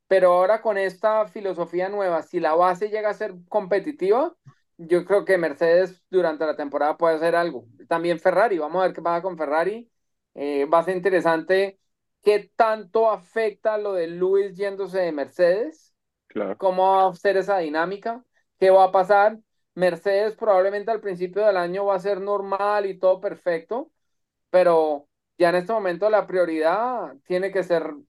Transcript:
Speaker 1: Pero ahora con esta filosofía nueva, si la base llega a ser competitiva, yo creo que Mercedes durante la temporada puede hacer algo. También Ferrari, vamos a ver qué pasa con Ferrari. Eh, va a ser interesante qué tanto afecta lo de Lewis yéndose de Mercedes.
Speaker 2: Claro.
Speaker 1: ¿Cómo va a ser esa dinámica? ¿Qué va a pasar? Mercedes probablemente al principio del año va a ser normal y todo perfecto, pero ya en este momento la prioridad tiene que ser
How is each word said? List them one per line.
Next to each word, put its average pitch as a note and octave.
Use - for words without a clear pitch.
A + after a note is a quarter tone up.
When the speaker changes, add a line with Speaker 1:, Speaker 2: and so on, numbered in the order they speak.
Speaker 1:
Pero F3+
ahora F#3+
con G#3
esta G#3+
filosofía F3+
nueva, F#3
si -
la D#3+
base F3+
llega G#3+
a F#3+
ser G3+
competitiva, G3+
yo E3+
creo G3
que F#3+
Mercedes E3+
durante D#3+
la D3
temporada D3
puede E3
hacer E3+
algo. E3
También E3
Ferrari, F#3+
vamos D#3
a F#3
ver -
qué F3
pasa E3+
con F#3
Ferrari. E3+
Eh, C#3+
va E3
a E3
ser F#3
interesante F#3
qué G#3
tanto A3
afecta G#3+
lo G#3
de E3+
Lewis F#3
yéndose G3
de E3+
Mercedes. F3+
Speaker 2:
Claro. -
Speaker 1:
¿Cómo F#3+
va F#3+
a F3
ser G3
esa F#3+
dinámica? F#3
¿Qué F#3+
va F#3+
a F#3
pasar? G3+
Mercedes G3
probablemente G3+
al G#3+
principio F#3
del G3
año F3+
va G3
a F3+
ser F#3+
normal G3+
y F#3
todo F#3
perfecto, F#3
pero D#3+
ya E3+
en F3
este F3+
momento G3
la G3
prioridad F3
tiene F#3
que F#3
ser D#3